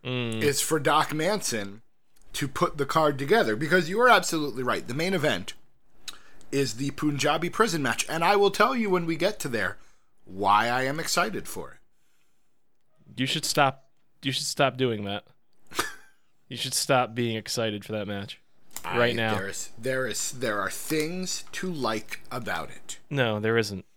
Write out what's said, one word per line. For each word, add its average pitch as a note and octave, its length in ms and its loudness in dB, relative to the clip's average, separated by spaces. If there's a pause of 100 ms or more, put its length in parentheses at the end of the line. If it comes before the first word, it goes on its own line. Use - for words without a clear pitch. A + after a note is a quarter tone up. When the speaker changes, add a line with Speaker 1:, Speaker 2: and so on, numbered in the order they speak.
Speaker 1:
Mm. A#2+ 380 -2
Speaker 2:
is C#3+ 180 2
for D#3 200 0
Doc D3+ 340 4
Manson A#2+ 680 -2 (500)
to C#3+ 160 -4
put D#3+ 300 -2
the C#3 80 0
card D3+ 300 4
together, C#3 380 4
because D#3 340 2
you G3+ 120 0
are B3 80 8
absolutely D3+ 560 4
right. A2 240 0
The A#2+ 40 -6
main E3+ 220 0
event C3 380 0 (1000)
is C3+ 240 0
the C3+ 160 -2
Punjabi D3 580 0
prison E3 320 2
match, A#2+ 280 0
and E3 160 0
I G3+ 100 6
will G3+ 160 6
tell A3+ 240 4
you A3 160 0
when F3 160 2
we E3 80 0
get F3+ 260 0
to D3 80 -6
there G#2 300 -2 (480)
why G2+ 420 4
I B2+ 160 2
am C#3+ 140 -2
excited E3 480 -2
for C#2+ 260 -10
it. - 1500 -20
Speaker 1:
You C3 60 2
should D3+ 180 -2
stop. - 460 2 (320)
You C3+ 100 -2
should - 140 -4
stop B2+ 320 0
doing A2+ 260 0
that. G2+ 200 -6 (460)
Speaker 2:
<laughs> - 140 -2 (640)
Speaker 1:
You B2+ 80 -10
should B2+ 160 -6
stop B2+ 420 2
being A#2 220 0
excited G#2+ 480 -4
for - 80 -8
that G#2 160 -4
match G2+ 320 -8 (420)
Speaker 2:
I, F2 160 -4
Speaker 1:
right A#2+ 160 4
now. A2 200 0
Speaker 2:
there G2 140 -4
is, - 200 -8 (100)
there C3 280 -2
is, - 260 -4
there A#2 280 -2
are F#2+ 100 -2
things D#3+ 840 -4
to F#3 180 -4
like A2+ 500 -4 (100)
about G2 400 -4
it. - 300 -12 (100)
Speaker 1:
No, A#2+ 280 2
there A2 200 2
isn't. G2+ 260 -2 (120)